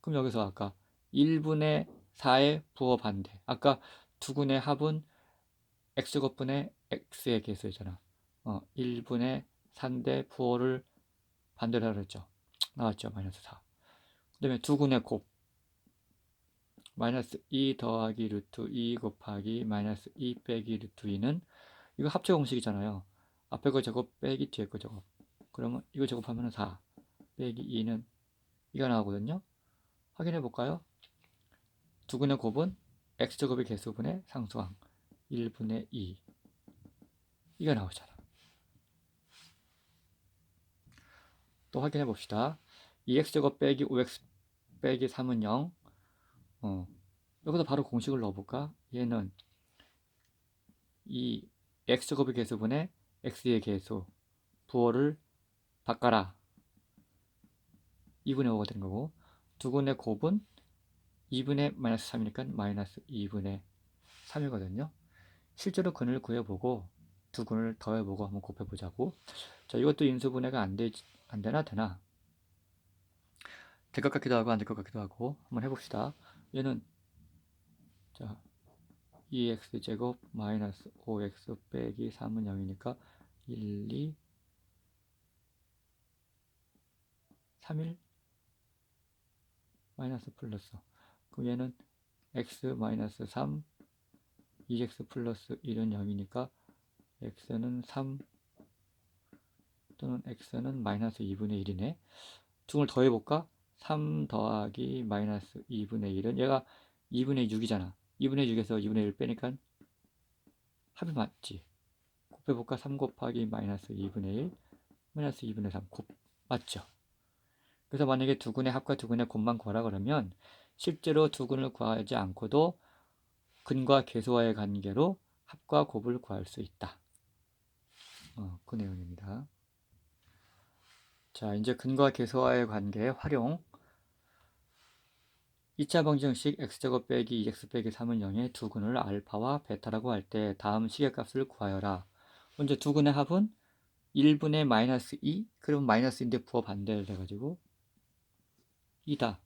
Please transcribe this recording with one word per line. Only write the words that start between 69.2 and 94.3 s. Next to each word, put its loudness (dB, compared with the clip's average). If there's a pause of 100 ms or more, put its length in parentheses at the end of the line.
자, -2
이것도 4
인수분해가 2
안 0
되-, 0 (360)
안 -6
되나? 2
되나? -4 (1900)
될 -2
것 4
같기도 2
하고 2
안 4
될 -2
것 -6
같기도 -8
하고 -6
한번 -4
해봅시다. -4 (400)
얘는 -2 (1300)
자, -12 (920)
이 0
엑스 -4
제곱 -4 (140)
마이너스 -4 (160)
오 -2
엑스 -8 (160)
빼기 -4
삼은 -6
영이니까 -6 (500)
일, -8
이, -6 (3500)
삼, -4
일, -6 (2000)
마이너스 -8
플러스. -10 (540)
그럼 -6
얘는 -4 (580)
X -6
마이너스 -2
삼, -4 (1080)